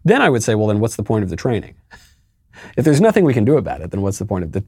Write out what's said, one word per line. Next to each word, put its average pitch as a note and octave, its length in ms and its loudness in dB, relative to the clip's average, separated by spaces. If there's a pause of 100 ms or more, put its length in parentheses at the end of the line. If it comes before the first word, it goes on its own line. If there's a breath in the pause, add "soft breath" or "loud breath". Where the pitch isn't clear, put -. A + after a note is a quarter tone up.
then A#3+ 180 2
I G#3+ 60 4
would A#2+ 160 0
say, A#2 100 0
"Well, G#2+ 140 0
then G#2 100 0
what's A2+ 180 -2
the G#2+ 60 -6
point G#2+ 220 -2
of F2+ 60 -6
the E2 60 -6
training?" - 380 -4 (160)
<laughs> - 60 -20 (800 loud breath)
If B2+ 80 0
there's D3 160 4
nothing G#3 240 4
we C3+ 100 2
can A2+ 100 2
do C#3 120 4
about C2+ 240 -4
it, E2+ 100 -12
then G2 100 -6
what's G2 180 -4
the G2 80 -8
point F#2 180 -4
of D#2 80 -8
the F#2+ 140 -4